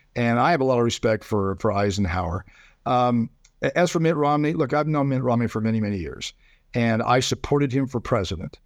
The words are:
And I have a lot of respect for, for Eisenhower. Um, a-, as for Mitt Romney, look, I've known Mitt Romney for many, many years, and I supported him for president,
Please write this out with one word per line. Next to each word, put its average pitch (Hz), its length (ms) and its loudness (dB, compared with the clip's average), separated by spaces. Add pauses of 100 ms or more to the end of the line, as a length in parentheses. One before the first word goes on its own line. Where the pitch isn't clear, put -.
(140)
And 120 240 0
I 139 120 2
have 160 100 2
a 131 40 0
lot 127 140 2
of 120 60 4
respect 113 400 0
for, 98 320 0
for 107 160 0
Eisenhower. 92 720 -2 (420)
Um, 123 440 2 (320)
a-, 139 140 -2
as 175 140 2
for 170 100 0
Mitt 160 160 2
Romney, 147 360 2
look, 147 200 -2
I've 147 140 0
known 143 220 0
Mitt 131 140 0
Romney 120 260 2
for 110 120 -4
many, 110 200 0
many 104 180 -2
years, - 340 -10 (420)
and 117 280 2
I 123 180 2
supported 143 520 0
him 135 140 0
for 127 140 -4
president, 98 640 -4